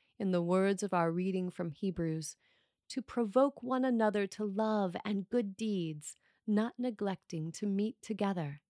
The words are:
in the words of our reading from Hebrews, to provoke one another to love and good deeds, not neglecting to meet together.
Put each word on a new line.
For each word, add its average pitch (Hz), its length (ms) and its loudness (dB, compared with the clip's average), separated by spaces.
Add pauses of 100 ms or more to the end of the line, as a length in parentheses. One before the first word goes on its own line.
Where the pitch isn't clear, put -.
(180)
in 190 140 0
the 175 100 4
words 185 400 2
of 196 100 -2
our 170 200 2
reading 185 400 -2
from 175 180 -6
Hebrews, 160 680 -4 (540)
to 262 140 -6
provoke 247 580 2
one 254 240 0
another 214 400 4
to 208 180 -4
love 208 520 0 (100)
and 196 240 -2
good 202 260 0
deeds, 175 600 -4 (320)
not 214 320 2
neglecting 190 720 -4
to 208 160 -4
meet 202 340 0
together. 180 680 -2